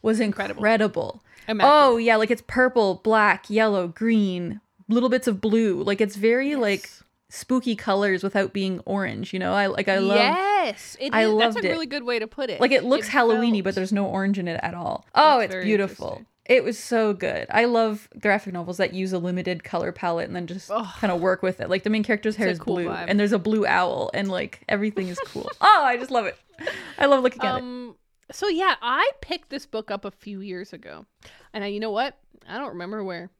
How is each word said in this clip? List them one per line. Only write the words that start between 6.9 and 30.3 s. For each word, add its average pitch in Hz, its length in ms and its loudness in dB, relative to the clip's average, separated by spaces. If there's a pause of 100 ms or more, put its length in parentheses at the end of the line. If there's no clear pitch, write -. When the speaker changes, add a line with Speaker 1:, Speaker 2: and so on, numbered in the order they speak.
Speaker 1:
spooky 247 460 -2
colors 196 480 0
without 196 300 -2
being 190 320 -4
orange, 190 480 -6
you 190 60 -6
know? 185 140 -2
I, 202 140 2
like, 190 220 -2
I 190 80 2
love 196 200 2
Speaker 2:
Yes. 339 840 0
It 254 140 -4
Speaker 1:
I 220 100 4
Speaker 2:
is. 220 80 4
Speaker 1:
loved 220 260 2
Speaker 2:
That's 208 80 -4
a 180 40 0
Speaker 1:
it. - 20 0
Speaker 2:
really 330 160 -4
good 277 160 -8
way 240 160 -2
to 214 80 -6
put 247 220 -8
it. 190 120 -4
Speaker 1:
Like, 262 100 4
it 226 120 4
looks 240 240 0
Speaker 2:
It 214 40 -8
Speaker 1:
Halloween-y, 233 460 4
Speaker 2:
felt 190 80 -2
Speaker 1:
but 190 100 -2
there's 190 180 -2
no 202 120 0
orange 190 340 -2
in 175 80 -4
it 165 160 -4
at 170 100 -4
all. - 320 -6 (100)
Oh, 294 240 8
Speaker 2:
That's 220 60 2
Speaker 1:
it's 185 80 -6
Speaker 2:
very 185 120 -6
Speaker 1:
beautiful. 196 440 0
Speaker 2:
interesting. - 180 -14 (180)
Speaker 1:
It - 200 4
was 226 120 -4
so 220 360 0
good. 180 360 -4
I 220 160 4
love 226 440 0 (100)
graphic 202 320 0
novels 175 240 -8
that 180 180 -2
use 185 200 -4
a 185 40 -2
limited 180 460 -4
color 175 300 -4
palette 170 340 -4
and - 80 -10
then 175 100 -6
just 175 240 -14
Speaker 2:
Ugh. 214 160 -4 (140)
Speaker 1:
kinda 190 160 0
work 180 260 0
with 185 200 -2
it. - 80 -6
Like, 185 140 -2
the 214 60 -2
main 214 140 0
character's 214 320 -2
hair 208 140 0
Speaker 2:
It's 175 100 -4
a - 20 -14
Speaker 1:
is - 40 -16
Speaker 2:
cool 190 100 -2
Speaker 1:
blue, 175 140 -2
Speaker 2:
vibe. 170 180 -6
Speaker 1:
and 202 100 2
there's 208 140 2
a 214 80 2
blue 214 260 0
owl, - 480 0
and, 196 160 -2
like, - 380 -6
everything 202 400 -2
is 180 120 -8
cool. - 360 -8
Speaker 2:
<laughs> - 60 -6
Speaker 1:
Oh, 392 240 8
I 247 120 4
just 262 140 -8
love 233 140 0
it. 170 120 -6 (600)
I - 80 4
love 269 180 6
looking 247 200 0
at 262 120 0
it. 254 60 -4
Speaker 2:
Um, 247 340 -14 (340)
so, - 200 -4
yeah, 349 320 2
I 277 280 2 (120)
picked - 300 -8
this 269 140 -10
book 220 240 -8
up 202 140 -6
a 202 80 -10
few 196 300 -14